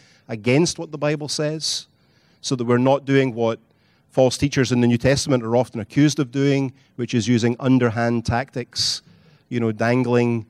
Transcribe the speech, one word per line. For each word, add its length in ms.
against 500
what 140
the 60
Bible 300
says, 600
so 120
that 100
we're 140
not 260
doing 300
what 240
false 260
teachers 360
in 100
the 60
New 100
Testament 460
are 120
often 240
accused 400
of 120
doing, 420
which 180
is 140
using 320
underhand 640
tactics, 800
you 100
know, 120
dangling 800